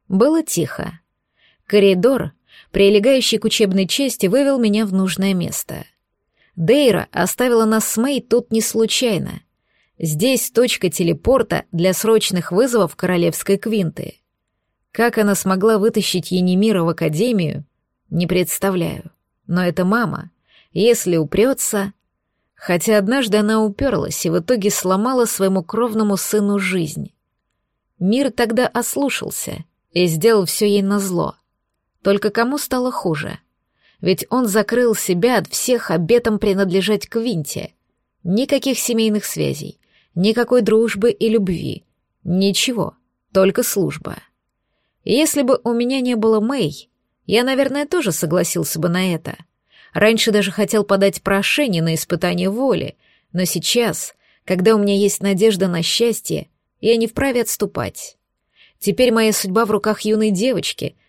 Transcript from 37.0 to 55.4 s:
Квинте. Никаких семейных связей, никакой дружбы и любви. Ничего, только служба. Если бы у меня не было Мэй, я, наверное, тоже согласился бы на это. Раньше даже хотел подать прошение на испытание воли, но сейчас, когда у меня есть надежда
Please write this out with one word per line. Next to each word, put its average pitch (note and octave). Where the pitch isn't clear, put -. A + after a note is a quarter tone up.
Квинте. A3+
Никаких C4
семейных A3
связей, D3
никакой A#3
дружбы A3
и A3
любви. F#3
Ничего, G3
только F#3+
служба. D3+
Если C#4+
бы C4
у A#3
меня B3
не B3
было A3
Мэй, A3
я, A3
наверное, C4+
тоже D4
согласился E3
бы E3+
на F3+
это. -
Раньше A3
даже G3+
хотел G#3
подать G3
прошение G3
на E3
испытание F3
воли, G3+
но F3+
сейчас, F#3
когда F#3
у -
меня G3+
есть G3+
надежда G3